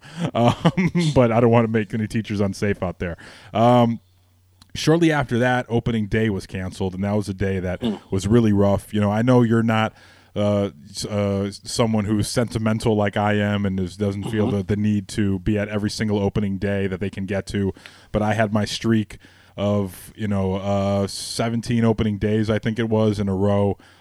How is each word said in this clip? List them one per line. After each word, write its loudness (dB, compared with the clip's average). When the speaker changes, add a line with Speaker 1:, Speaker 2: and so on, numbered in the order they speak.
Speaker 1:
<laughs> -8
Um, 2
but 6
I 2
don't 6
wanna 4
make -2
any -2
teachers -2
unsafe -2
out -4
there. -6
Um, 4
shortly 2
after -2
that, 0
opening 0
day 0
was -4
canceled, -6
and -4
that 0
was -2
a -6
day -2
that -4
Speaker 2:
Mm. -4
Speaker 1:
was -2
really 6
rough. 2
You 0
know, 2
I 0
know 2
you're 2
not, 0
uh, 0
s-, -12
uh, -2
someone -2
who's 0
sentimental 0
like 0
I 2
am 0
and -2
is, -4
doesn't -4
feel 0
Speaker 2:
Mm-hmm. 0
Speaker 1:
the, -2
the -2
need 0
to 0
be 0
at -2
every -2
single -2
opening -2
day -2
that -6
they -4
can -8
get -4
to, -2
but 0
I 0
had 0
my 2
streak -2
of, -2
you -6
know, 0
uh, 0
seventeen -2
opening 0
days, 0
I 2
think -4
it -2
was, 2
in -2
a 0
row 2